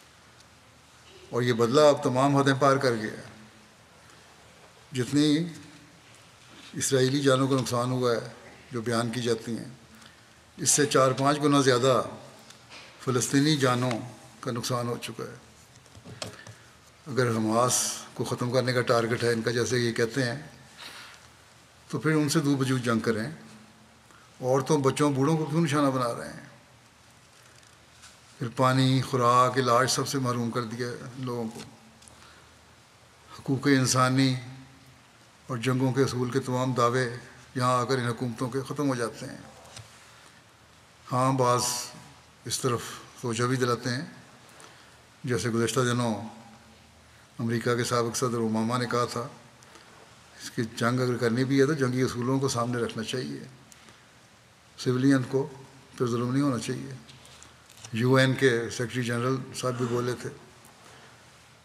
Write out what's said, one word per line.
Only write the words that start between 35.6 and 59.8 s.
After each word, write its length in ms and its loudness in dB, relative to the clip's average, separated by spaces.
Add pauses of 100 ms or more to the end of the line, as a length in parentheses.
کے 80 2
اصول 300 0
کے 80 -2
تمام 340 -2
دعوے 360 2 (460)
یہاں 220 2
آ 60 0
کر 140 0
ان 100 -2
حکومتوں 420 -4
کے 180 -4
ختم 220 -2
ہو 60 0
جاتے 300 -6
ہیں۔ 120 -14 (1700)
ہاں، 220 2
بعض 280 4 (840)
اس 140 -4
طرف 220 0 (400)
توجہ 260 -2
بھی 100 0
دلاتے 320 0
ہیں، 160 -4 (1160)
جیسے 260 -2
گزشتہ 300 0
دنوں 360 0 (1200)
امریکہ 360 0
کے 80 0
سابق 340 -2
صدر 200 -2
اوباما 400 0
نے 80 -2
کہا 200 0
تھا، 220 -8 (1160)
اس 80 -14
کی 120 -4 (120)
جنگ 240 0
اگر 180 0
کرنی 260 0
بھی 180 4
ہے 40 6
تو 80 2
جنگی 280 0
اصولوں 380 0
کو 80 0
سامنے 300 -2
رکھنا 260 -4
چاہیے، 360 -8 (1400)
سویلین 460 2
کو 260 -2 (480)
پھر 100 0
ظلم 240 -2
نہیں 120 0
ہونا 160 0
چاہیے۔ 340 -8 (1000)
یو 220 2
این 180 6
کے 360 2
سیکریٹری 340 -4
جنرل 320 -2 (200)
صاحب 220 -4
بھی 120 -2